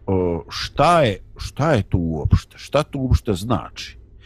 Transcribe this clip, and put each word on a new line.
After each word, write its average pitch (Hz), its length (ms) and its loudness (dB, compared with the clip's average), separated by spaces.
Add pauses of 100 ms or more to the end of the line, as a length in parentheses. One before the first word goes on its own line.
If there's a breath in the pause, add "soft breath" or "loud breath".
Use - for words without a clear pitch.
o, 90 440 0
šta 165 520 2
je, 107 160 2 (200)
šta - 360 -2
je 104 100 2
to - 140 -2
uopšte, 82 600 0
šta - 260 -2
to - 160 -10
uopšte 123 340 0
znači 98 640 -6 (280 loud breath)